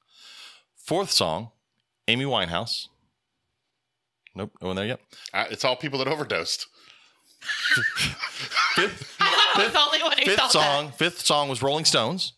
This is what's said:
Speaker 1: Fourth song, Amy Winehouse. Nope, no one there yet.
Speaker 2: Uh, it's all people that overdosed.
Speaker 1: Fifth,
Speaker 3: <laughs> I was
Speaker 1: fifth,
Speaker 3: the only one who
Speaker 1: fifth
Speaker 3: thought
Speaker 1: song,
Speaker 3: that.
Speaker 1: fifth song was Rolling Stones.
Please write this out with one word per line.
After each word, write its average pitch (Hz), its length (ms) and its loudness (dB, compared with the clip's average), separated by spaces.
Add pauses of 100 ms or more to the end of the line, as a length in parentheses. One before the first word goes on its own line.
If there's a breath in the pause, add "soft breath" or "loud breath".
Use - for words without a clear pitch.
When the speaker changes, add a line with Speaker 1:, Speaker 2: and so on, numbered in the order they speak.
(760 loud breath)
Speaker 1:
Fourth 180 360 -2
song, 92 380 0 (580)
Amy 123 180 2
Winehouse. 98 640 -2 (1500)
Nope, 95 260 -10
no 92 60 -8
one 92 100 -4
there 101 100 -2
yet. 127 140 -6 (320 loud breath)
Speaker 2:
Uh, 104 180 0
it's 113 140 -4
all 127 120 2
people 139 240 -6
that 131 80 -2
overdosed. 120 580 -4 (2000 soft breath)
Speaker 1:
Fifth, - 420 -2
Speaker 3:
<laughs> - 40 -2
I 403 360 4
was 392 80 4
Speaker 1:
fifth, 233 80 0
Speaker 3:
the 302 80 4
only 294 220 2
one 320 160 0
who - 60 2
Speaker 1:
fifth 196 140 4
Speaker 3:
thought 262 140 2
Speaker 1:
song, 151 340 4
Speaker 3:
that. 139 120 -10
Speaker 1:
fifth 170 260 0
song 147 240 4
was 123 140 -4
Rolling 147 220 0
Stones. 143 540 0